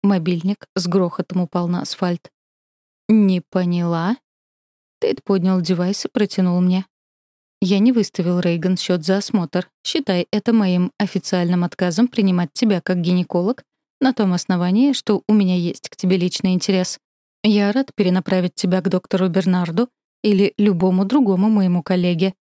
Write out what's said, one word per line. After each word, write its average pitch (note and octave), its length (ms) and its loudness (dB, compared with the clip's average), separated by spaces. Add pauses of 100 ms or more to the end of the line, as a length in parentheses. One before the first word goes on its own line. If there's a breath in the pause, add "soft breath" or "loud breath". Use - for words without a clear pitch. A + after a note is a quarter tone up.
Мобильник F3+ 720 0
с F3 120 -4
грохотом F3+ 540 -2
упал F3 260 -4
на F3 140 -2
асфальт. - 500 -6 (760)
«Не G3 320 4
поняла?» F3 720 -2 (880)
Тейт - 220 -2
поднял F#3+ 380 0
девайс F3+ 440 -2
и - 40 -6
протянул F3+ 520 0
мне. F#3 240 0 (760)
«Я G3 200 0
не A#3 120 4
выставил, F3+ 480 0
Рейган, F3 380 0
счёт F3 260 -2
за F#3+ 140 0
осмотр. G3+ 520 -4 (140)
Считай G3 480 -2
это G#3 220 0
моим F#3 440 2
официальным F3+ 680 -2
отказом F3+ 440 0
принимать F#3 460 0
тебя G#3 260 0
как F3+ 220 -2
гинеколог F3+ 640 -2 (360)
на C4 140 2
том F#3+ 200 0
основании, F#3 600 0
что - 340 -2
у G#3+ 60 2
меня F#3+ 220 2
есть E3+ 340 -4
к - 80 -20
тебе F#3 200 0
личный F#3 360 -2
интерес. F#3 460 -2 (440)
Я G#3 300 2
рад C4+ 200 -2
перенаправить F3+ 600 0
тебя F#3 260 0
к F3 80 -2
доктору F#3 380 -2
Бернарду F3+ 600 0 (340)
или G3+ 340 2
любому F#3 460 2
другому G3+ 460 2
моему F#3 340 2
коллеге». F3+ 520 0 (120)